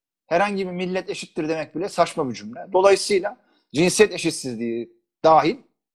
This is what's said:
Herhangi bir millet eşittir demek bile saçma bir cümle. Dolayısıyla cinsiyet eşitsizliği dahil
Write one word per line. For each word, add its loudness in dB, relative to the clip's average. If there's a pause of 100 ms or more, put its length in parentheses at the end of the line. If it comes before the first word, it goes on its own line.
(260)
Herhangi -2
bir -10
millet -6
eşittir -8
demek -6
bile -6
saçma -2
bir -8
cümle. -14
Dolayısıyla 2 (380)
cinsiyet 4
eşitsizliği -6 (320)
dahil 6 (380)